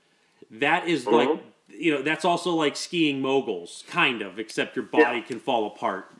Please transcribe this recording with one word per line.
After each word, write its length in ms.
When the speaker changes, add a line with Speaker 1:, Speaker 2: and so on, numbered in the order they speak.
Speaker 1:
That 360
is, 200
like, 220
Speaker 2:
Mm-hmm. 520
Speaker 1:
you 120
know, 100
that's 220
also 280
like 220
skiing 460
moguls, 680
kind 340
of, 180
except 360
your 100
body 340
Speaker 2:
Yeah. 60
Speaker 1:
can 140
fall 280
apart 520